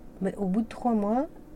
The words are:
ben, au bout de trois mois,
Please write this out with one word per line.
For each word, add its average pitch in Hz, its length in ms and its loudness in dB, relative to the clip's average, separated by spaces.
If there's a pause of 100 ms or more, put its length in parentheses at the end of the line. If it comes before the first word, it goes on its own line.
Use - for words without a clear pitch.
(200)
ben, 190 160 0
au 202 100 0
bout 196 160 4
de 220 60 -4
trois - 260 0
mois, 220 320 2 (300)